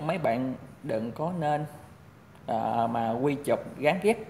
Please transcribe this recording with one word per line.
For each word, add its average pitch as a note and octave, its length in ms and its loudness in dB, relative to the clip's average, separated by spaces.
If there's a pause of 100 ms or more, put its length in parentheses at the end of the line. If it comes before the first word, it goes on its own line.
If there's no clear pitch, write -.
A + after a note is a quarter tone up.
mấy E3+ 120 0
bạn B2+ 360 0 (300)
đừng A#2 280 -2
có D#3 280 -2
nên, D3+ 260 2 (840)
à, A2+ 400 2
mà A#2 240 0
quy C3+ 240 2
chụp B2 240 2 (180)
gán D3+ 260 2
ghép. A3 140 4 (120)